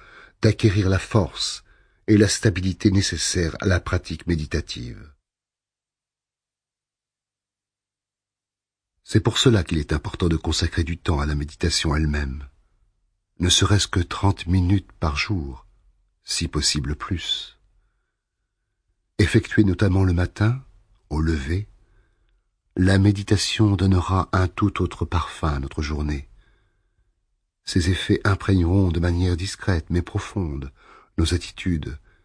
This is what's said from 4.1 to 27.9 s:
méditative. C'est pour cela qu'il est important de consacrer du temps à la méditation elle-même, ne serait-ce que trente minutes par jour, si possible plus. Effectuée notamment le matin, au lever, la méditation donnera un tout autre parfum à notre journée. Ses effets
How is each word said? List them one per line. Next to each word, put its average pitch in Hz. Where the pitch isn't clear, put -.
méditative. 73
C'est -
pour -
cela 98
qu'il 82
est 76
important 80
de 80
consacrer 80
du 80
temps 80
à 71
la 73
méditation 76
elle-même, 73
ne 87
serait-ce -
que 95
trente -
minutes 92
par 73
jour, 71
si -
possible 76
plus. -
Effectuée -
notamment 95
le 90
matin, 104
au 76
lever, 80
la 98
méditation 101
donnera 95
un 92
tout 95
autre 87
parfum 78
à 69
notre 67
journée. 73
Ses 90
effets 92